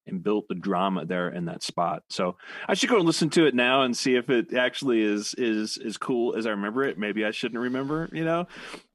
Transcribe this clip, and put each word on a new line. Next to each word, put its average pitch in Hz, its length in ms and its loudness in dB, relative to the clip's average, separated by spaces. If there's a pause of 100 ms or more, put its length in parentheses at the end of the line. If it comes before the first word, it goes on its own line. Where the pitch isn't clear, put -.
and 92 180 -8
built 104 260 0
the 95 80 -6
drama 92 480 0
there 90 240 -2
in 87 160 -6
that 82 180 -8
spot. 85 480 -4
So - 260 -4 (300)
I - 80 0
should - 160 0
go 247 60 6
and 180 100 4
listen 160 240 2
to 165 160 6
it 131 80 4
now 123 280 4
and 123 140 2
see 127 200 2
if 123 140 0
it 117 220 4
actually 123 480 2
is, 104 340 0
is, 110 440 -2
is 113 180 -8
cool 120 380 -2
as 110 100 -2
I 113 60 -2
remember 107 320 -2
it. 127 160 -2
Maybe 104 260 -2
I 107 60 0
shouldn't 117 300 -6
remember, 139 520 -4
you 160 120 -4
know? 165 240 0 (460)